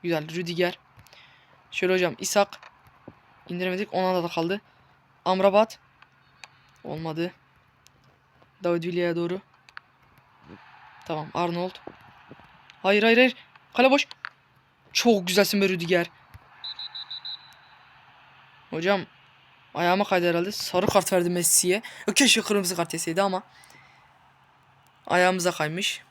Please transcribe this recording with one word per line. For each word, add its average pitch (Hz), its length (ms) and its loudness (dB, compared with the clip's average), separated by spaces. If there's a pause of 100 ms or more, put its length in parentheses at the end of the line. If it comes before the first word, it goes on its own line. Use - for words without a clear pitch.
Güzel. 160 320 -4
Rüdiger. 175 440 -4 (920)
Şöyle 185 220 0
hocam 180 260 0
Isak. - 520 -2 (800)
İndiremedik. 185 440 -4
Ona 185 300 0
da 175 40 -4
kaldı. 170 340 -4 (640)
Amrabat. 190 540 2 (1040)
Olmadı. 160 480 -6 (1300)
David 170 200 0
Villa'ya 175 320 -2
doğru. 170 260 -4 (1600)
Tamam, 156 280 -8
Arnold. 175 420 -4 (1080)
Hayır, 202 200 4
hayır, 226 140 6
hayır. 254 180 4 (380)
Kale 254 180 4
boş. 285 160 2 (840)
Çok 202 340 2
güzelsin 196 340 2
be 196 80 2
Rüdiger. 170 420 0 (2500)
Hocam 180 320 0 (720)
ayağıma 180 300 2
kaydı 175 260 2
herhalde. 170 220 -2
Sarı - 360 -2
kart 196 260 2
verdi 175 160 2
Messi'ye. 180 520 2 (340)
Keşke 240 260 4
kırmızı 190 340 -2
kart 170 180 -4
yeseydi 165 280 -4
ama 190 220 -2 (1600)
ayağımıza 180 440 2
kaymış. 165 600 -4